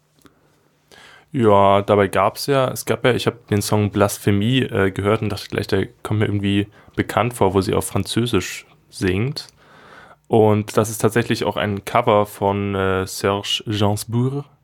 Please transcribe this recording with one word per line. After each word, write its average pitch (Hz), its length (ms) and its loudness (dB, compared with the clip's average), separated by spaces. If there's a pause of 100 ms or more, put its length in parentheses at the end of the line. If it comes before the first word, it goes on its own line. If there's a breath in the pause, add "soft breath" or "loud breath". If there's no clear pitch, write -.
(1300 soft breath)
Ja, 101 480 6
dabei 101 240 4
gab's 98 400 0
ja, 135 240 2
es 123 140 -10
gab - 200 -2
ja, 127 80 4
ich - 140 -2
hab - 220 -6
den 104 120 0
Song 104 300 0
Blasphemie, 104 680 2
äh, 98 320 0
gehört 104 280 0
und 107 100 -4
dachte - 180 -10
gleich, - 180 -6
der 98 220 0 (160)
kommt 107 160 -2
mir 104 60 0
irgendwie 101 420 -2 (260 soft breath)
bekannt 107 400 -2
vor, 95 200 2
wo 98 60 2
sie 101 140 0
auf 95 140 -2
Französisch 101 800 -4 (220)
singt. 107 600 -4 (800 loud breath)
Und 107 480 2
das 113 140 0
ist 110 80 -10
tatsächlich 117 440 0
auch - 140 -4
ein 98 280 -4
Cover 110 420 2
von, 101 500 -2
äh, 95 320 -2
Serge - 580 -4
Gainsbourg. 117 800 -2 (200)